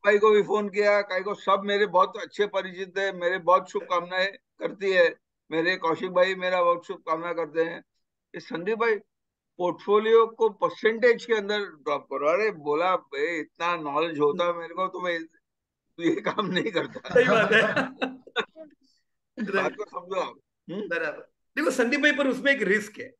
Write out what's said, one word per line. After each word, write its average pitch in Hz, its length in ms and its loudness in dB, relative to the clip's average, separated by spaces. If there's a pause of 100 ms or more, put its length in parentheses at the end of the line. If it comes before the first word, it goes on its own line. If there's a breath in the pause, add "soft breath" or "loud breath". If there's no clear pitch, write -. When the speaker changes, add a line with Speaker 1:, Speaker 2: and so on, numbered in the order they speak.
Speaker 1:
भाई 208 120 6
को 214 140 6
भी 208 100 6
फोन 202 280 0
किया, 202 320 2
काई 190 200 -4
को, 196 120 -4
"सब 196 320 2
मेरे 202 200 2
बहुत 185 320 2
अच्छे 202 300 -4
परिचित 185 500 -6
है, 196 200 -2
मेरे 175 200 -2
बहुत 180 340 2
शुभकामनाएं 185 600 -2
करती - 600 -6
है, 170 240 4 (360)
मेरे 165 260 0
कौशिक 165 320 -2
भाई 185 260 2
मेरा 185 280 0
बहुत 175 240 0
शुभकामना 170 460 -6
करते 160 300 -2
हैं।" 170 160 -6 (560)
ये 175 40 -14
संदीप 214 380 -6
भाई, 226 180 2 (640)
पोर्टफोलियो 214 680 4
को 220 220 0
percentage 220 760 2
के 233 80 0
अंदर 208 260 -2
ड्रॉप 151 440 -6
करो। 135 240 -4
अरे 202 240 2
बोला, 160 440 0
"भाई, 160 440 -4
इतना 170 360 -4
knowledge 156 440 -2
होता 147 260 2
Speaker 2:
हम्म। 170 140 -2
Speaker 1:
मेरे 165 140 -12
को 185 140 -4
तो 185 140 -8
मैं 170 180 -2 (800)
ये 170 220 0
काम 208 240 -2
नहीं 185 260 -2
करता।" 147 380 -6
Speaker 2:
सही 247 160 4
बात 220 280 2
है। 220 80 6
Speaker 1:
<laughs> - 460 -2 (1300)
बात 202 100 -6
Speaker 2:
राइट। 190 260 -2
Speaker 1:
को 208 80 -10
समझो 180 380 -8
आप। - 140 -8 (340)
हम्म? 196 180 -8
Speaker 2:
बराबर। 165 440 -8 (240)
देखो 311 160 0
संदीप 254 280 0
भाई, 294 120 4
पर 269 160 0
उसमें 262 280 0
एक 220 60 -4
risk 208 380 -2
है। - 200 -16